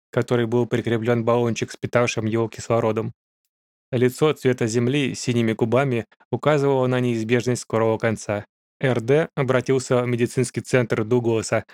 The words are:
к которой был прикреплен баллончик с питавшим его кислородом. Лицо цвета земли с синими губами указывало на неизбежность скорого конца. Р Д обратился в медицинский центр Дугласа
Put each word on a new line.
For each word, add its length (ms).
к 40
которой 340
был 180
прикреплен 580
баллончик 480
с 60
питавшим 480
его 220
кислородом. 640
Лицо 420
цвета 340
земли 480
с 60
синими 320
губами 520
указывало 580
на 120
неизбежность 640
скорого 360
конца. 480
Р 200
Д 320
обратился 720
в 40
медицинский 540
центр 440
Дугласа 580